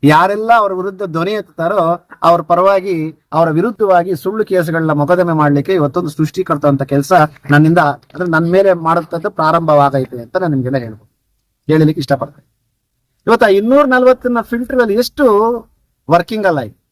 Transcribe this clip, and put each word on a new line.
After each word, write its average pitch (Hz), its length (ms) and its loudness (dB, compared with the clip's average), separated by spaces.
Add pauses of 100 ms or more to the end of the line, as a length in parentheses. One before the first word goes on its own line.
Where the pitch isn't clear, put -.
ಯಾರೆಲ್ಲ 190 540 2
ಅವ್ರ 202 160 0
ವಿರುದ್ಧ 190 300 -8
ಧ್ವನಿ 170 280 -4
ಎತ್ತುತ್ತಾರೋ, 175 760 -4 (160)
ಅವ್ರ 170 180 -2
ಪರವಾಗಿ, 180 720 -2 (220)
ಅವರ 165 160 0
ವಿರುದ್ಧವಾಗಿ 180 640 0
ಸುಳ್ಳು 208 300 -4
ಕೇಸ್ಗಳನ್ನ 165 460 -2
ಮೊಕದ್ದಮೆ 170 420 0
ಮಾಡ್ಲಿಕ್ಕೆ 147 400 0
ಇವತ್ತೊಂದು 170 360 -2
ಸೃಷ್ಟಿಕರ್ತ 156 560 -4
ಅಂತ 143 160 2
ಕೆಲಸ 143 320 -2 (380)
ನನ್ನಿಂದ, 156 260 4
ಅಂದ್ರೆ, 165 540 -4
ನನ್ 165 200 0
ಮೇಲೆ 190 220 4
ಮಾಡುತ್ತದ್ದು 170 560 -2
ಪ್ರಾರಂಭವಾಗೈತೆ 147 920 0
ಅಂತ 117 160 -8
ನಾನು 180 160 -2
ನಿಮ್ಗೆಲ್ಲ 131 240 -2
ಹೇಳ್ಬೋದು, 113 340 -12 (560)
ಹೇಳಲಿಕ್ಕೆ 156 320 2
ಇಷ್ಟಪಡ್ತೇನೆ. - 480 -6 (800)
ಇವತ್ತು 233 180 2
ಆ 208 40 4
ಇನ್ನೂರ 233 360 2
ನಲವತ್ತನ್ನ 254 560 0
ಫಿಲ್ಟರ್‌ಗಳಲ್ಲಿ 240 520 -2
ಎಷ್ಟು 247 320 -2 (840)
ವರ್ಕಿಂಗ್ 175 360 0
ಅಲ್ಲ 165 140 0
ಇದೆ? - 320 -12